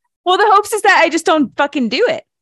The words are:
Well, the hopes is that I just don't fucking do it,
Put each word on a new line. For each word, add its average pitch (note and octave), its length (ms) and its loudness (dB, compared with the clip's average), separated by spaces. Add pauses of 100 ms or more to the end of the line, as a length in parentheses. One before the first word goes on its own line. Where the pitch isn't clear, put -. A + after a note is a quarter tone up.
(260)
Well, F4+ 120 2
the G#4+ 120 2
hopes G#4 240 0
is G#4+ 100 -4
that F#4 200 2
I E4 60 2
just D#4+ 160 -4
don't D#4 320 0
fucking C#4+ 320 -2
do D#4 180 -2
it, - 160 -4 (180)